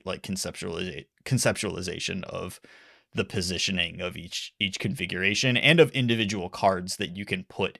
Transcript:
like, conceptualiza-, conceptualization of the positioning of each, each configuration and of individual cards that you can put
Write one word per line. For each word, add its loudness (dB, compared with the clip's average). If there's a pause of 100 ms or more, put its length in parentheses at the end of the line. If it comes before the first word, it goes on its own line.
like, -6
conceptualiza-, -6 (180)
conceptualization 0
of -8 (540)
the 0
positioning -2
of -4
each, -10
each -2
configuration 0
and 6
of 10
individual 2
cards 0
that -4
you -6
can -4
put -4